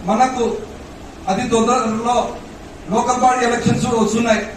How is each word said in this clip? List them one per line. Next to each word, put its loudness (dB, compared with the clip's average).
మనకు 0
అతి 0
తొందరలో 2
లోకల్ 2
బాడీ 4
ఎలక్షన్స్ 2
వస్తున్నాయి. 2